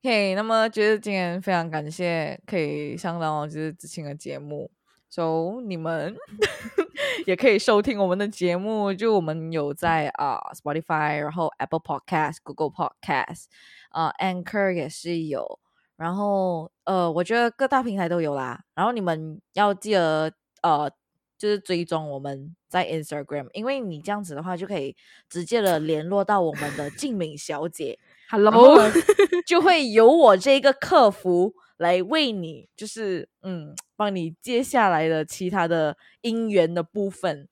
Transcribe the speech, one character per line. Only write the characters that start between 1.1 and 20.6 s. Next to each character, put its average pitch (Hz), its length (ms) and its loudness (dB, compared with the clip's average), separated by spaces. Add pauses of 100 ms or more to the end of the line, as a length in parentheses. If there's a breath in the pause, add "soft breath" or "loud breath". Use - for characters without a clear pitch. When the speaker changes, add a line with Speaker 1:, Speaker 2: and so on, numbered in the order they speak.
Speaker 1:
天 180 280 -2
非 196 100 -4
常 170 200 0
感 156 200 -6
谢 165 560 -4
可 190 120 -4
以 147 380 -4
上 170 220 -6
到 156 280 -4
就 156 80 -12
是 156 180 -8
知 160 160 -20
青 160 160 -12
的 143 100 -10
节 143 240 -12
目。 147 320 -12 (380)
So， 165 580 -4
你 180 120 -6
们 165 360 -6 (540)
<laughs> 494 580 -4
也 185 80 2
可 247 140 4
以 208 100 6
收 214 220 4
听 214 180 -2
我 196 80 2
们 185 120 0
的 208 100 -2
节 175 280 -2
目， 208 360 -4
就 214 220 0
我 196 60 4
们 160 300 -6
有 147 220 -2
在， 160 420 0
啊， 139 240 -2 (160)
Spotify， 151 640 -2
然 147 140 -6
后 165 260 -2
Apple 160 220 -4
Podcast、 156 600 -4
Google 147 260 -6
Podcast， - 760 -6 (460 loud breath)
啊， 160 300 -4
Anchor 185 520 -2
也 160 160 -4
是 170 340 -8
有。 135 360 -8 (380)
然 165 180 -6
后， 190 560 -2 (140)
呃， 180 260 0
我 170 140 0
觉 214 100 -2
得 233 160 2
各 269 160 -2
大 262 160 2
平 220 140 -4
台 180 120 -2
都 175 120 0
有 147 140 -2
啦。 127 260 -8 (140)
然 175 100 -2
后 240 80 0
你 233 80 -6
们 160 400 -6 (140)
要 202 180 2
记 208 220 -2
得， 156 360 2 (320)